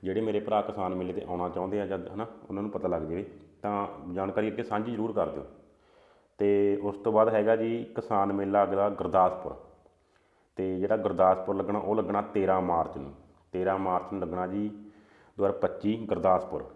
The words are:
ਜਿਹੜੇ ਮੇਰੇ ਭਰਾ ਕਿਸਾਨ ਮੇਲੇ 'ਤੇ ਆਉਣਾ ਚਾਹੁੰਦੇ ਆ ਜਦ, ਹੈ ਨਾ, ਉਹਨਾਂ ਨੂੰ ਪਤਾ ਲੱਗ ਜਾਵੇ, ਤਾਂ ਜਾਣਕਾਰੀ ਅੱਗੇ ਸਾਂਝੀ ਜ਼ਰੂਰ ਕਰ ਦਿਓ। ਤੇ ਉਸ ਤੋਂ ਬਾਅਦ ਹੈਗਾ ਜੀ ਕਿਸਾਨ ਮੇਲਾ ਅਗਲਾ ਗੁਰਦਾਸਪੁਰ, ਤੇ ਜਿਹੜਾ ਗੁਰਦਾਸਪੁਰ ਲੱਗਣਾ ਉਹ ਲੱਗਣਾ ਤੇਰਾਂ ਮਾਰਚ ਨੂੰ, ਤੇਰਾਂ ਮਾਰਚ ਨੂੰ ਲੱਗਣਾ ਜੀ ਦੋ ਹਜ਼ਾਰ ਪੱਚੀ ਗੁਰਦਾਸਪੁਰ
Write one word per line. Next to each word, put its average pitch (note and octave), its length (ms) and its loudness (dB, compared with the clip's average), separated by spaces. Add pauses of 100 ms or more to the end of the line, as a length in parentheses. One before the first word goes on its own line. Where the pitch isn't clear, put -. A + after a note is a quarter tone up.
ਜਿਹੜੇ F#2+ 180 0
ਮੇਰੇ G#2+ 180 0
ਭਰਾ G#2 220 2
ਕਿਸਾਨ F#2 340 -4
ਮੇਲੇ F2+ 180 -4
'ਤੇ - 140 -4
ਆਉਣਾ F2+ 220 -2
ਚਾਹੁੰਦੇ F#2 320 -2
ਆ G2+ 40 -2
ਜਦ, F#2+ 220 -6
ਹੈ F#2+ 80 -12
ਨਾ, A2+ 120 -6 (220)
ਉਹਨਾਂ G2 140 -4
ਨੂੰ G#2 80 -6
ਪਤਾ G2+ 160 -4
ਲੱਗ E2+ 140 0
ਜਾਵੇ, E2+ 240 -6 (360)
ਤਾਂ G2+ 260 -2 (260)
ਜਾਣਕਾਰੀ G2 340 -2
ਅੱਗੇ A2+ 160 -4
ਸਾਂਝੀ A2 280 -4
ਜ਼ਰੂਰ A2 220 -4
ਕਰ F2 160 0
ਦਿਓ। D2 160 -10 (920)
ਤੇ G2+ 460 4
ਉਸ G2+ 140 -4
ਤੋਂ A2 160 0
ਬਾਅਦ A2 160 6
ਹੈਗਾ A2 260 4
ਜੀ A2+ 280 -2
ਕਿਸਾਨ G2+ 500 -2
ਮੇਲਾ G2 300 4
ਅਗਲਾ G2 260 2
ਗੁਰਦਾਸਪੁਰ, F#2 680 2 (1000)
ਤੇ F#2+ 240 -2
ਜਿਹੜਾ G2+ 180 2
ਗੁਰਦਾਸਪੁਰ F#2 580 4
ਲੱਗਣਾ G2 240 0
ਉਹ G#2 160 0
ਲੱਗਣਾ G2+ 260 0
ਤੇਰਾਂ F#2+ 400 2
ਮਾਰਚ E2+ 360 0
ਨੂੰ, C#2 160 -12 (380)
ਤੇਰਾਂ F#2+ 280 0
ਮਾਰਚ F#2 320 0
ਨੂੰ G2 100 -6
ਲੱਗਣਾ F2+ 260 -4
ਜੀ G#2 220 -4 (680)
ਦੋ G2+ 80 2
ਹਜ਼ਾਰ G2 60 4
ਪੱਚੀ G#2 460 0
ਗੁਰਦਾਸਪੁਰ F#2 680 0 (100)